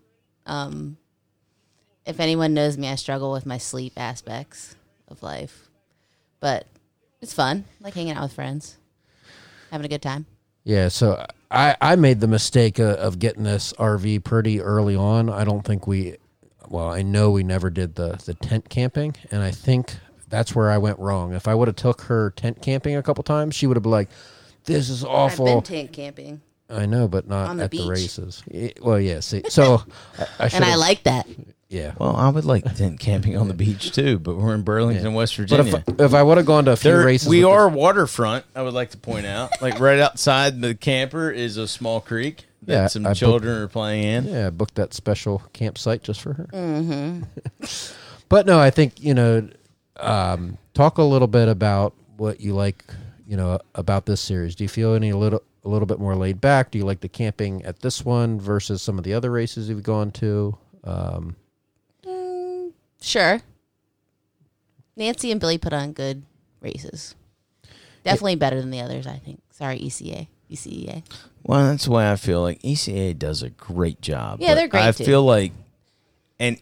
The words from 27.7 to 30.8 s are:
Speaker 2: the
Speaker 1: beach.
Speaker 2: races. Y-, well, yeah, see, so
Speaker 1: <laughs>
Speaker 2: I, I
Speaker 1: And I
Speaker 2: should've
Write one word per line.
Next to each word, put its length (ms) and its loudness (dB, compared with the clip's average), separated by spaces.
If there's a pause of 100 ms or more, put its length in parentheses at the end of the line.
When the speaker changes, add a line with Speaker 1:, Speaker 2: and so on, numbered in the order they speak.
Speaker 2:
the 80 -8
Speaker 1:
beach. 100 -6
Speaker 2:
races. 600 -6
Y-, 300 -10
well, 180 2
yeah, 220 -2
see, 300 -6
so 320 6 (180)
Speaker 1:
<laughs> 180 -20
Speaker 2:
I, 40 -6
I 20 -2
Speaker 1:
And 60 -8 (100)
I 80 2
Speaker 2:
should've 320 2